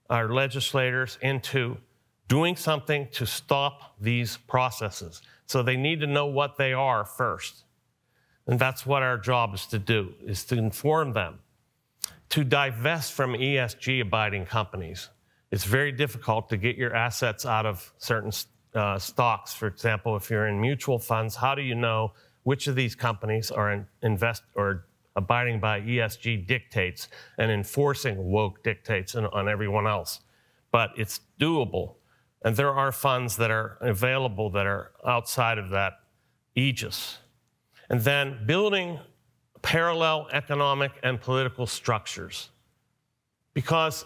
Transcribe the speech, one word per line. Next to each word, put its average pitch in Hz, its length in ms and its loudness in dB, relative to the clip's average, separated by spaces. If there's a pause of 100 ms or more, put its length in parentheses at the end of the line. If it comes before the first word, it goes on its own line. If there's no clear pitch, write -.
(120)
our 117 200 0
legislators 127 920 0
into 127 540 0 (520)
doing 165 280 4
something 147 560 0
to - 140 -2
stop - 720 -2
these 117 380 0
processes. 110 840 -4 (240)
So 131 160 0
they 127 160 2
need 151 220 0
to 151 80 -2
know 143 180 2
what 143 320 -2
they 131 160 0
are 127 320 0
first. - 580 -6 (840)
And 123 120 2
that's 131 260 0
what 135 180 2
our 127 140 2
job 117 360 0
is 98 140 -8
to 110 120 -2
do, 101 340 0 (100)
is 98 220 -6
to 127 100 0
inform 139 580 0
them. 92 260 -4 (880)
To 151 140 2
divest 139 720 0
from 127 220 0
E 135 220 0
S 123 180 0
G 131 240 -2
abiding 104 460 0
companies. 92 640 -4 (420)
It's 98 120 -2
very 135 280 2
difficult 117 580 -2
to 110 80 0
get 117 180 0
your 123 200 -2
assets 117 500 0
out 110 200 2
of 101 320 -6
certain, 110 340 -2 (420)
uh, 104 240 0
stocks. 110 560 -2
For 110 140 -4
example, 110 480 -2
if 98 140 -8
you're 107 180 2
in 101 120 0
mutual 127 400 0
funds, 113 360 -2
how 131 200 0
do 139 60 -4
you 127 140 -2
know 110 380 0 (300)
which 135 240 2
of 135 80 0
these 127 200 2
companies 110 560 -2
are 104 200 2
in-, 101 160 -4 (140)
invest-, 110 420 2 (120)
or 98 320 0 (280)
abiding 117 440 2
by 107 220 0
E 117 200 0
S 110 160 -2
G 117 180 -2
dictates 98 720 -2 (300)
and 113 140 2
enforcing 120 680 0
woke 95 460 0
dictates 104 520 -2
on, 107 120 0
on 98 200 -2
everyone 104 400 0
else? 104 340 -4 (500)
But 113 260 4
it's - 240 -6 (180)
doable. 135 560 0 (480)
And 113 120 4
there 139 180 4
are 135 180 2
funds 127 460 0
that 113 120 2
are 110 320 -2
available 117 680 0
that 98 160 0
are 98 240 -4 (160)
outside 117 500 0
of 98 120 -6
that 98 240 0 (600)
aegis. 123 640 -2 (720)
And 120 120 2
then 135 440 0
building 180 540 2 (640)
parallel 160 680 2
economic 139 600 0 (100)
and 127 180 0
political 127 460 0
structures. - 840 -4 (1080)
Because 160 500 0